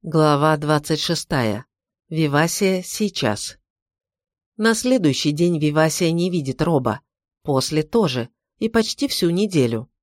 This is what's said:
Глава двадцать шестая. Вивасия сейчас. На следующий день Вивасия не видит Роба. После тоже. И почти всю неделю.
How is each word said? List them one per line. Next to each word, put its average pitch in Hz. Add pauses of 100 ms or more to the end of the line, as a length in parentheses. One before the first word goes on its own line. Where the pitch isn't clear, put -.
Глава 151
двадцать 151
шестая. 120 (440)
Вивасия 165
сейчас. - (1000)
На 220
следующий 196
день 170
Вивасия 156
не 170
видит 147
Роба. 139 (420)
После 151
тоже. 139 (320)
И 220
почти 226
всю 180
неделю. 160 (140)